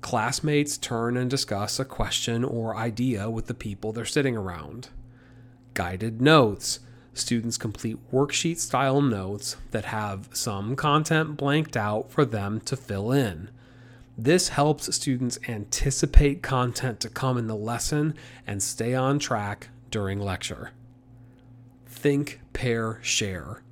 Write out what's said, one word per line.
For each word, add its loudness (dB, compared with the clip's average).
Classmates 0
turn -2
and 0
discuss -2
a 0
question -2
or -2
idea -2
with -4
the -6
people -6
they're -6
sitting 2
around. -8
Guided -2
notes. 6
Students -2
complete -6
worksheet-style 2
notes -2
that -2
have -4
some -2
content 2
blanked 0
out -2
for 4
them -2
to -4
fill -4
in. 0
This 4
helps 2
students 0
anticipate 6
content 0
to -6
come 0
in -2
the -2
lesson 0
and -4
stay -2
on 2
track -4
during -2
lecture. -6
Think, 0
pair, -2
share. -4